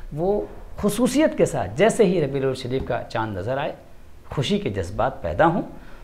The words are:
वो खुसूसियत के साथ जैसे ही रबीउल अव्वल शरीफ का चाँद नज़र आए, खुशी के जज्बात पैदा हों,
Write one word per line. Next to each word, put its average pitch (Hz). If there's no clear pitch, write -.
वो 185
खुसूसियत 247
के 170
साथ 117
जैसे 208
ही 180
रबीउल 139
अव्वल 135
शरीफ 127
का 117
चाँद 110
नज़र 123
आए, 151
खुशी 151
के 135
जज्बात 104
पैदा 87
हों, 190